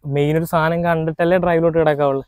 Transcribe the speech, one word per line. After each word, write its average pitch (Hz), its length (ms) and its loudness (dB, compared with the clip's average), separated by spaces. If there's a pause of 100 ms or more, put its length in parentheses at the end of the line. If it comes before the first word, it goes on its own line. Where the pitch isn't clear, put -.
main 147 320 0
ഒരു 165 60 0
സാധനം 170 400 -2
കണ്ടിട്ടല്ലേ 170 540 0
ഡ്രൈവിലോട്ട് 170 400 2
കിടക്കാവുള്ളൂ. 143 500 0